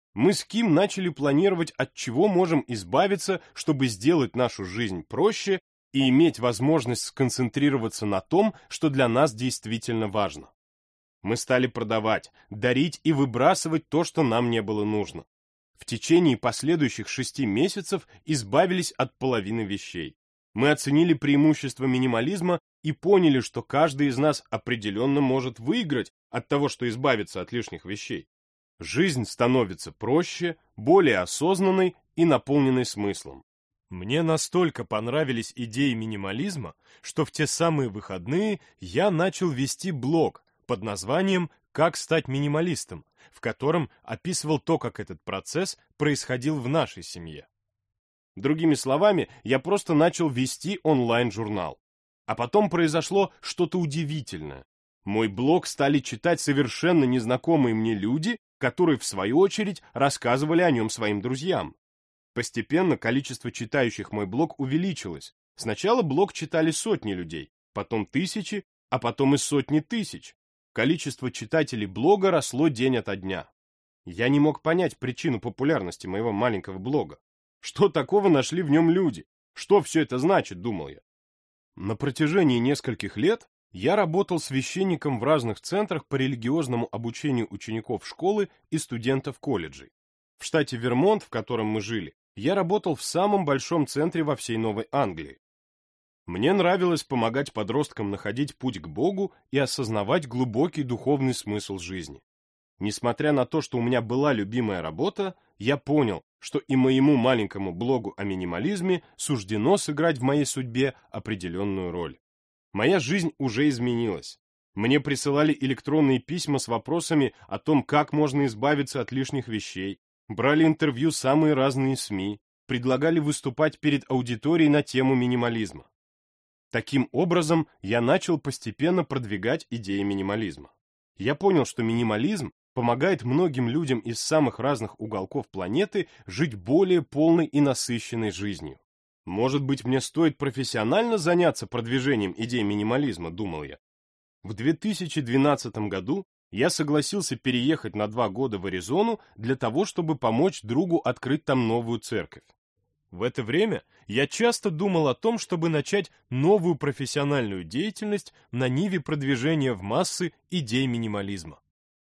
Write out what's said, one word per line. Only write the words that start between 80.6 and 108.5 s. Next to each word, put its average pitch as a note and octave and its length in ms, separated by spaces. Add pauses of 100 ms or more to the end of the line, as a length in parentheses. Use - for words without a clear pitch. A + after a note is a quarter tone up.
думал F2+ 280
я. - 100 (760)
На G2+ 200
протяжении D3 600
нескольких A#2+ 600
лет F#3 320 (220)
я A#2 260
работал F#3 420
священником D3 800
в G#2+ 40
разных B2+ 360
центрах F#3 480
по C#3 80
религиозному B2+ 760
обучению A#2 580
учеников A2 580
школы G3 420 (220)
и D#3+ 60
студентов C3 640
колледжей. D#2 520 (460)
В - 80
штате D3 320
Вермонт, C3 460
в - 60
котором A2 380
мы G#2+ 140
жили, G2 320 (240)
я C#3 180
работал F#3+ 400
в - 80
самом G3 400
большом C#3+ 440
центре D#3+ 360
во D3 140
всей - 200
Новой A2 340
Англии. E2 480 (840)
Мне G2+ 280
нравилось F3+ 500
помогать B2 480
подросткам A2 580
находить A2 480
путь B2 220
к E2+ 80
Богу F3+ 460 (180)
и C3+ 60
осознавать B2+ 720
глубокий B2+ 560
духовный C3 500
смысл G#2 440
жизни. E2+ 440 (580)
Несмотря A#2+ 540
на C3 120
то, D#3+ 160
что - 160
у A#2+ 40
меня A#2+ 200
была B2+ 300
любимая G#2+ 500
работа, D#3+ 540 (220)
я B2+ 180
понял, C3+ 480 (160)
что - 200
и C3+ 180
моему C3 400
маленькому G#2 560
блогу A2 420
о G2 80
минимализме G#2+ 800 (140)